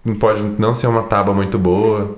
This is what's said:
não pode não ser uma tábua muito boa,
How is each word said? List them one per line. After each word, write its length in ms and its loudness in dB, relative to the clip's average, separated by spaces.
não 120 -2
pode 260 0
não 180 0
ser 120 -2
uma 160 0
tábua 300 0
muito 240 0
boa, 600 0